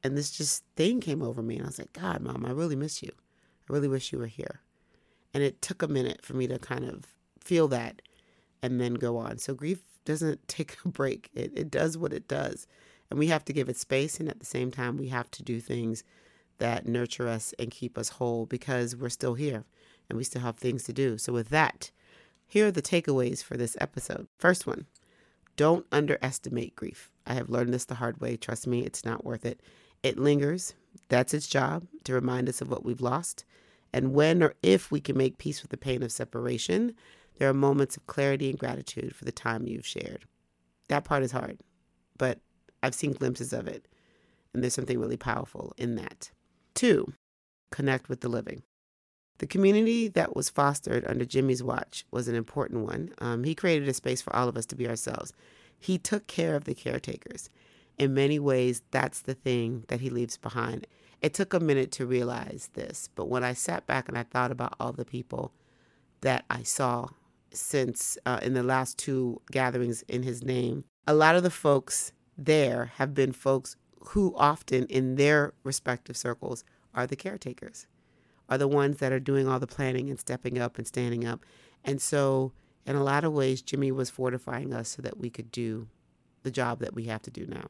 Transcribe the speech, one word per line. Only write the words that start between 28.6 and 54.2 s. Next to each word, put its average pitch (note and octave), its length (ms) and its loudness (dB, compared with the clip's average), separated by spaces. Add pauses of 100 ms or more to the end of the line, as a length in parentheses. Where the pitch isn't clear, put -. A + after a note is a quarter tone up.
me, B2 160 0
it's - 220 -8
not A2+ 180 -4
worth A#2 220 -8
it. - 160 -6 (420)
It - 160 0
lingers. D3 540 2 (360)
That's B2+ 240 4
its D3 140 -4
job, D3 400 0 (160)
to B2+ 100 -2
remind B2+ 360 2
us - 120 -4
of C3+ 80 -8
what - 140 -4
we've A#2+ 180 -2
lost. B2+ 440 -2 (480)
And C3 200 2
when D#3+ 300 8
or - 180 4
if - 300 6
we D3 80 2
can C#3 180 0
make C3+ 200 6
peace - 240 -6
with - 100 -12
the B2+ 60 -6
pain B2 260 -2
of A#2 80 -4
separation, C3 840 0 (440)
there C#3 120 6
are C3+ 40 6
moments C#3 440 4
of - 80 -20
clarity C#3 440 2
and C3+ 100 -4
gratitude - 560 -6
for - 100 -14
the A#2+ 60 -2
time A#2 340 -2
you've A#2+ 220 -6
shared. - 380 -8 (640)
That C#3+ 160 0
part C#3 180 2
is B2 80 -2
hard, - 280 -6 (580)
but B2+ 220 0 (420)
I've C3 140 0
seen C#3+ 180 -2
glimpses C3 400 -2
of A#2+ 140 -4
it, - 200 -10 (680)
and B2 100 0
there's B2 100 0
something B2+ 260 -2
really A#2 180 -2
powerful - 600 -4
in A#2+ 180 -2
that. - 360 -10 (420)
Two, G#3 400 4 (580)
connect C3+ 380 0
with B2+ 120 -6
the B2 80 -4
living. A2 340 -4 (760)
The - 80 -4
community A3 640 6
that - 260 0
was - 140 -2
fostered C#3+ 560 0
under B2 200 -2
Jimmy's B2+ 380 2
watch - 480 -4
was A#2+ 160 -2
an A#2 80 0
important A#2 500 -4
one. - 340 -6
Um, A#2+ 240 -2
he D#3 120 0
created D#3 320 2
a C3 60 0
space B2+ 280 -2